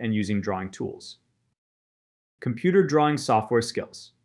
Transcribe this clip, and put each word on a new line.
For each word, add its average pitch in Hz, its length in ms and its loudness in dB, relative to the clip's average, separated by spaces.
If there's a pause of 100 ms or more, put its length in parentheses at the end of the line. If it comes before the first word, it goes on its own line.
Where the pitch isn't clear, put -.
and 117 120 -2
using 104 280 0
drawing 95 280 -4
tools. - 500 -10 (1200)
Computer 180 420 2
drawing 151 360 2
software 117 440 2
skills. - 520 -8 (100)